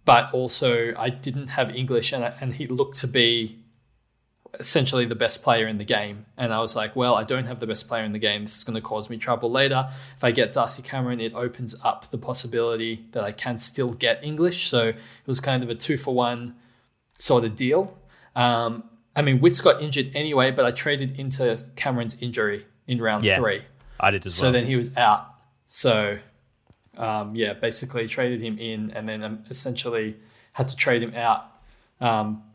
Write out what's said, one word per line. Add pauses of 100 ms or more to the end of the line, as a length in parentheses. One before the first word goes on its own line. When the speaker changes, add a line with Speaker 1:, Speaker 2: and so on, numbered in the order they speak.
Speaker 1:
but
also
I
didn't
have
English,
and, (160)
and
he
looked
to
be (1000)
essentially
the
best
player
in
the
game. (100)
And
I
was
like,
"Well,
I
don't
have
the
best
player
in
the
game.
This
is
gonna
cause
me
trouble
later. (280)
If
I
get
Darcy
Cameron,
it
opens
up
the
possibility
that
I
can
still
get
English."
So
it (280)
was
kind
of
a
two-for-one (600)
sort
of
deal. (380)
Um, (300)
I
mean,
Witts
got
injured
anyway,
but
I
traded
into (160)
Cameron's
injury (200)
in
round
Speaker 2:
Yeah,
Speaker 1:
three. (380)
Speaker 2:
I
did
as
Speaker 1:
So
Speaker 2:
well.
Speaker 1:
then
he
was
out. (420)
So, (800)
um,
yeah,
basically
traded
him
in
and
then,
um,
essentially (380)
had
to
trade
him
out, (540)
um, (120)